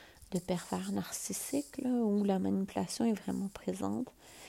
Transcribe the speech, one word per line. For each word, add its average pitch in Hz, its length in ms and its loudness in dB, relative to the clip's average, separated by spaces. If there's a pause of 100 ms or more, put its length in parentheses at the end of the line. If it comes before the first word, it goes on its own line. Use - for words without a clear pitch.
(320)
de 180 60 2
pervers 185 540 -2
narcissiques, - 840 -4
là, 254 120 0
où 214 340 4
la 196 140 4
manipulation 190 680 0
est 233 80 6
vraiment 190 360 -2
présente. 196 600 -2 (400)